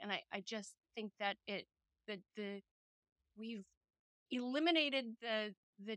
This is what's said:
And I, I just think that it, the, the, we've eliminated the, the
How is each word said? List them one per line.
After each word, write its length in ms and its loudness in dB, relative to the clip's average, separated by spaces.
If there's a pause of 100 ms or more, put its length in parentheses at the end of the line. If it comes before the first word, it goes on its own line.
And 100 -4
I, 120 0 (100)
I 120 -2
just 300 -6 (220)
think 240 -6
that 160 2 (100)
it, 180 -2 (440)
the, 100 -4 (180)
the, 240 -4 (800)
we've 260 -6 (640)
eliminated 760 4 (140)
the, 340 0 (300)
the 120 -4